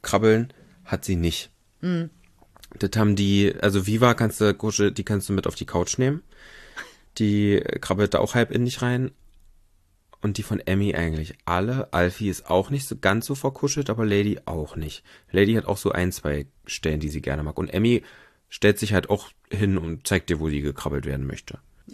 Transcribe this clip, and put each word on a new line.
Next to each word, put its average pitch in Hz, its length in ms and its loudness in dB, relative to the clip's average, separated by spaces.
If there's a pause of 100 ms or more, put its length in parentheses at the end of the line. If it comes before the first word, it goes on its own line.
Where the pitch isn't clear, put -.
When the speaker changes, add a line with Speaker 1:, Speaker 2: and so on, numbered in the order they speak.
Speaker 1:
Krabbeln 110 500 4 (320)
hat - 180 -4
sie 95 120 -2
nicht. 82 340 -2 (320)
Speaker 2:
Mhm. 170 300 -4 (680)
Speaker 1:
Das 98 180 -2
haben 104 180 4
die, 101 460 4
also 98 260 2
Viva 117 260 4
kannst 110 280 0
du, 104 120 6
kuschel, 104 380 0
die 98 140 -6
kannst 101 240 -2
du 101 40 0
mit 92 140 0
auf 87 80 -4
die - 100 -8
Couch - 320 -2
nehmen. 139 260 0 (960)
Die 104 420 4 (200)
krabbelt 98 320 0
da - 60 4
auch - 160 0
halb 120 160 2
in 123 140 0
dich 123 160 -4
rein. 123 300 0 (1080)
Und 104 160 -2
die 107 60 -6
von 104 180 -4
Emmy 98 340 0
eigentlich 80 400 -4 (100)
alle. 104 460 -2
Alfie 90 380 0
ist - 200 -6
auch 95 200 2
nicht 139 180 -4
so - 100 -8
ganz 101 280 0
so 139 100 -6
verkuschelt, 139 540 -2
aber 113 160 0
Lady 101 400 2
auch 80 320 -6
nicht. 78 260 -8 (280)
Lady 101 240 4
hat 107 100 0
auch 98 120 -2
so - 140 0
ein, 90 220 0
zwei 71 320 -4 (200)
Stellen, 78 360 -4
die 76 80 -4
sie 73 120 -6
gerne 71 220 -4
mag. 76 160 -6
Und 87 100 -2
Emmy 113 340 2 (460)
stellt - 300 2
sich 107 140 -2
halt 92 160 2
auch 101 200 -2 (220)
hin 98 260 2
und 82 300 -6
zeigt 95 220 0
dir, 80 100 0
wo 78 100 -2
sie 71 120 -2
gekrabbelt 71 440 -4
werden 69 220 -4
möchte. - 320 -12 (340)